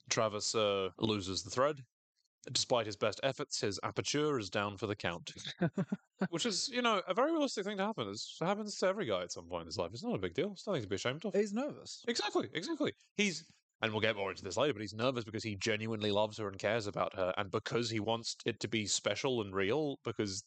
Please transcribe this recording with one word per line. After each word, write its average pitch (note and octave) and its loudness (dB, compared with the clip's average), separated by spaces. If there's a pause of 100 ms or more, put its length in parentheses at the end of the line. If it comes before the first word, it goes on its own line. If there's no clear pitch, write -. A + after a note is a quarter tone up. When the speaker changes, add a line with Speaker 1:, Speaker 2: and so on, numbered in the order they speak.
Speaker 1:
Travis, G#2 0
uh, G2+ 4 (100)
loses F#2+ 0
the B2 -12
thread. C#3 0 (680)
Despite A#2+ 2
his G#2 -6
best G#2+ 0
efforts, - -2
his G#2 0
aperture C#3 0
is G2 -4
down G#2 0
for A#2 -4
the G2+ 0
count. E2+ -4 (260)
<laughs> - -2
Which E3+ -2
is, G3 -2
you A#3+ -2
know, G#3+ 4
a F#3 2
very C4+ 4
realistic C#4 0
thing G3+ -4
to F#3+ 2
happen. D#3+ -2
It's, - -8
it D#3+ 0
happens G#3 0
to G3 4
every F#3+ 2
guy F#2 2
at F2+ -6
some F2 -10
point E2+ -2
in E2 -8
his E2 -8
life. E2+ 0
It's B2 -10
not A#3 -2
a A#2+ 0
big F2+ -2
deal. F#3 0
It's - -16
nothing E3 0
to G2 -6
be G2 -2
ashamed B2+ -2
of. G3+ -4
Speaker 2:
He's G3+ 2
nervous. A3+ -6
Speaker 1:
Exactly, F#4 0
exactly. D4 -2 (240)
He's, F#3 2 (380)
and A2 2
we'll G#2+ 0
get G#2+ 6
more G2 0
into F2+ -8
this F#2+ -4
later, C#3 4
but G#2 -8
he's G#2 -6
nervous A#2+ 2
because A2 -4
he G#2+ -2
genuinely G#2+ 2
loves G#2 2
her G#2+ -2
and G2 -6
cares G#2 2
about F#2 0
her, F#2 2
and G2 -2
because A2+ 0
he A2 0
wants A2+ 0 (100)
it A2+ 0
to A#2+ -2
be G#2+ 0
special A2+ 0
and G2+ -4
real, B2+ 2
because G#2 -2